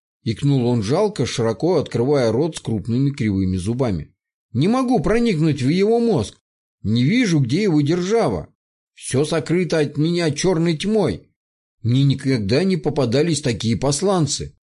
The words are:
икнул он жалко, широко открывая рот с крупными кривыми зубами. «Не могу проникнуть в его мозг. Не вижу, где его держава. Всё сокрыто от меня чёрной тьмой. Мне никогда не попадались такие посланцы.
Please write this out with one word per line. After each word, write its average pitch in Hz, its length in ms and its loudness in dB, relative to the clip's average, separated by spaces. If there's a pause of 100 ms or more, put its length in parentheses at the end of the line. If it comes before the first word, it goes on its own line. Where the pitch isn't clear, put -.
(260)
икнул 131 400 0
он 120 180 0
жалко, 147 420 0
широко 123 520 0
открывая 127 540 0
рот 156 260 0
с - 20 -14
крупными 113 520 -2
кривыми 95 440 0
зубами. 98 580 -4 (380)
«Не 147 160 2
могу 247 320 2
проникнуть 175 600 0
в 127 80 2
его 202 300 2
мозг. 202 380 0 (440)
Не 117 220 0
вижу, 180 360 2
где 139 240 0
его 156 180 2
держава. 175 680 0 (440)
Всё - 300 -2
сокрыто 160 560 0
от 143 180 -2
меня 165 340 0
чёрной 165 460 0
тьмой. 185 520 -2 (540)
Мне 123 200 2
никогда 131 600 0
не 190 140 0
попадались 143 640 0
такие 113 360 -2
посланцы. 151 800 -2 (180)